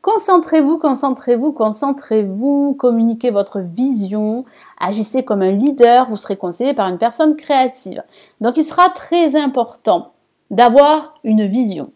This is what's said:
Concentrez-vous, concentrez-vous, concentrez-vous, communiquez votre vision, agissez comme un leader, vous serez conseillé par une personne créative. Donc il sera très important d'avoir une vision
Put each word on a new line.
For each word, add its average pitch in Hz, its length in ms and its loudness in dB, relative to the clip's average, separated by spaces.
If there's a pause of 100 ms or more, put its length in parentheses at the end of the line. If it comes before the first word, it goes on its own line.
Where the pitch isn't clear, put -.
Concentrez-vous, 339 760 2
concentrez-vous, 269 760 -2
concentrez-vous, 262 1200 -2
communiquez 233 540 0
votre 202 300 -2
vision, 214 800 -4 (340)
agissez 208 460 -4
comme 208 180 -2
un 190 120 2
leader, 247 560 4
vous 214 80 -6
serez - 180 -8
conseillé 220 380 -4
par 196 160 -2
une 180 80 -6
personne 302 400 0
créative. 262 640 -4 (380)
Donc 240 160 0
il 311 80 2
sera 359 240 2
très 330 480 0
important 240 760 -2 (400)
d'avoir 285 600 4 (100)
une 220 220 2
vision 196 500 -4